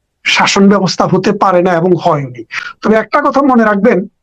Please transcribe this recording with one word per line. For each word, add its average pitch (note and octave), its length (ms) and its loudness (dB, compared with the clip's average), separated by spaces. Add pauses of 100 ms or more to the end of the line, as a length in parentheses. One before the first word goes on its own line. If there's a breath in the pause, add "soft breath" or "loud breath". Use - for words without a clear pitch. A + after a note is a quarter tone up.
(260)
শাসন - 440 0
ব্যবস্থা G3 380 0
হতে F#3 240 0
পারে G3 300 2
না F#3 120 0
এবং E3+ 180 0 (120)
হয়নি। C#3 380 -2 (400 loud breath)
তবে G#3+ 140 0
একটা A3 260 -2
কথা C#4 200 0
মনে B3+ 220 2
রাখবেন G#3+ 360 2 (240)